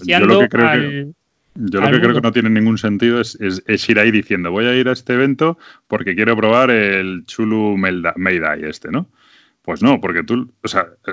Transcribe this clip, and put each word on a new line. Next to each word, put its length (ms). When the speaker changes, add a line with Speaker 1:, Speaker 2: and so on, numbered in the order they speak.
Speaker 1:
yo 220
lo 120
Speaker 2:
iniciando 0
Speaker 1:
que 120
creo 200
que 80
Speaker 2:
al, 360
Speaker 1:
yo 260
lo 60
Speaker 2:
al 40
Speaker 1:
que 80
creo 140
Speaker 2:
mundo. 80
Speaker 1:
que... 60
no 40
tiene 180
ningún 280
sentido 420
es, 220
es, 260
es 220
ir 100
ahí 120
diciendo, 400
"Voy 140
a 100
ir 120
a 60
este 200
evento 440
porque 280
quiero 220
probar 340
el 540
Chulu 520
Melda-, 380
Mayday 500
este", 260
¿no? 180
Pues 200
no, 180
porque 220
tú, 280
o 40
sea, 200